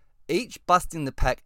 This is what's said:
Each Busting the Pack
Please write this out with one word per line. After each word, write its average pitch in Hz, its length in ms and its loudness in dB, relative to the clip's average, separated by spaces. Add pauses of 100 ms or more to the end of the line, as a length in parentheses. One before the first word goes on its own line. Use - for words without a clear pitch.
(280)
Each 202 400 -4
Busting 170 380 0
the 131 60 -6
Pack 127 340 0